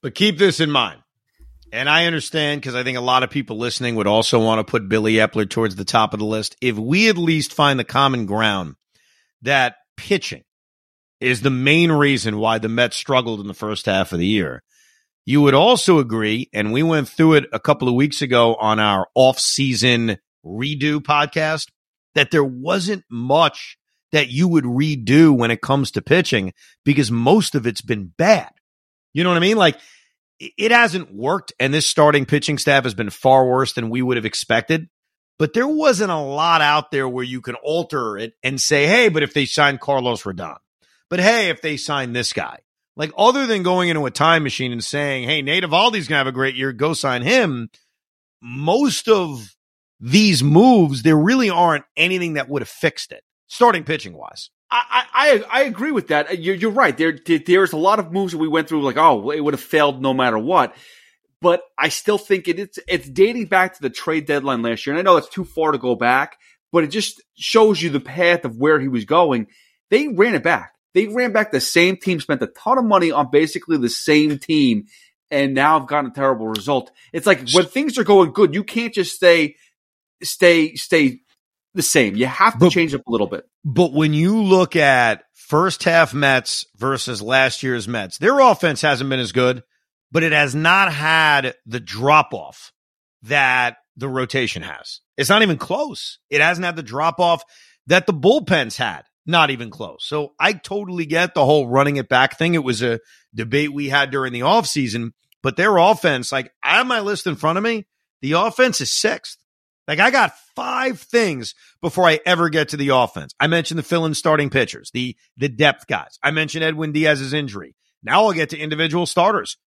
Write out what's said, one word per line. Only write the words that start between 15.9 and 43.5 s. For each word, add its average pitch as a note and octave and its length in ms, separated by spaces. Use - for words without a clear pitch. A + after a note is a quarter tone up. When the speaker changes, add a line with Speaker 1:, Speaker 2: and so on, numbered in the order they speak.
Speaker 1:
agree, A2+ 540
and G#2 180
we C3+ 120
went D#3+ 260
through D#3+ 240
it D3 180
a A2 80
couple B2 280
of B2 80
weeks C#3+ 260
ago A#2+ 340
on G#2+ 240
our G2+ 360
off-season B2 1000
redo C#3+ 540
podcast, D3+ 720
that C#3+ 160
there D3+ 140
wasn't E3+ 680
much C3 680
that D3 180
you C#3+ 180
would D#3+ 180
redo C#3 720
when A#2 140
it A#2 120
comes C#3 300
to - 100
pitching B2 520
because C#3+ 240
most B2+ 460
of A#2+ 100
it's A#2 160
been G#2 360
bad. F3 340
You D3 100
know F3+ 60
what F3 80
I - 20
mean? F#3+ 160
Like, F3+ 220
i-, - 160
it A3 140
hasn't F#3+ 420
worked, C#3 440
and C3+ 160
this D3+ 160
starting D3 360
pitching D3 320
staff C#3 260
has B2 100
been G#2 160
far C3 380
worse B2+ 240
than A2+ 180
we A#2+ 120
would B2 160
have A2 80
expected. C3+ 640
But D#3 140
there B3 140
wasn't C4+ 440
a D#3+ 80
lot D#3 420
out D3 300
there C3+ 160
where B2+ 160
you B2+ 160
can A#2+ 160
alter C#3+ 640
it A2+ 160
and C3 160
say, C#3+ 260
"Hey, A3 220
but D#3 160
if C3+ 100
they C#3+ 120
signed C#3+ 340
Carlos B2 440
Rodon, F2 340
but F3 120
hey, G#3+ 280
if D#3+ 120
they D3+ 160
signed C3 360
this A#2+ 200
guy." - 260
Like, D3+ 220
other B3+ 300
than G#3 160